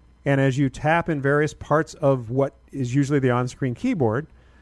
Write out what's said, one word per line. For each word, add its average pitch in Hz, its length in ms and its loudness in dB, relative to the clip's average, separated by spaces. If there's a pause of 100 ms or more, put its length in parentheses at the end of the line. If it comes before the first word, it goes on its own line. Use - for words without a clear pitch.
(240)
And 139 160 2
as 135 180 2
you 143 100 2
tap 165 400 -2
in 151 120 -2
various 147 340 0
parts 156 400 -2
of 131 360 0
what 135 240 -2 (180)
is 127 220 -4
usually 143 240 2
the 131 120 2
on-screen 123 440 -2
keyboard, 147 520 -2 (360)